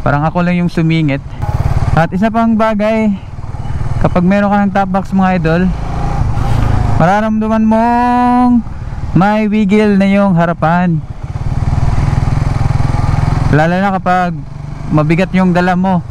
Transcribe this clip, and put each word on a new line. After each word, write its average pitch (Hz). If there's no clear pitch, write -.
parang 143
ako 175
lang 175
yung 175
sumingit. 160
At 165
isa 190
pang 226
bagay, 220
kapag 175
meron 202
ka 208
ng 190
top 196
box, 190
mga 185
idol, 165
mararamdaman 214
mong 247
may 208
wiggle 208
na 196
yung 196
harapan, 170
lalo 160
na 196
kapag 180
mabigat 160
yung 185
dala 180
mo 180